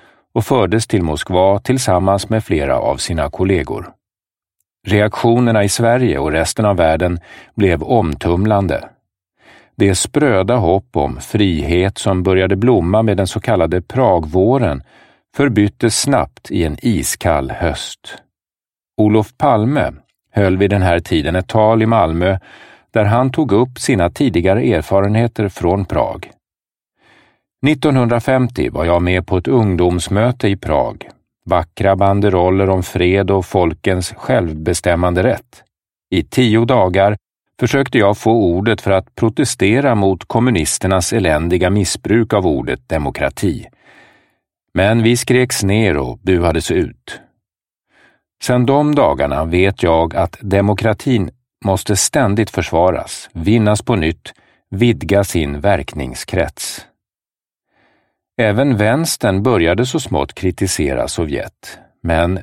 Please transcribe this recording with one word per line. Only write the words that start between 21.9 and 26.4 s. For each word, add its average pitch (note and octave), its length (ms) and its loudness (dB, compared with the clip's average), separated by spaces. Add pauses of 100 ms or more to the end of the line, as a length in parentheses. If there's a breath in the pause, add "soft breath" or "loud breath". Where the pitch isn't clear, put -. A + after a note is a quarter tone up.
där G#2+ 140 2
han B2 280 2
tog C3+ 200 -2
upp B2 260 0
sina F2+ 320 0
tidigare G2 520 0
erfarenheter G#2 840 0
från F#2 360 -2
Prag. - 460 -4 (1300 soft breath)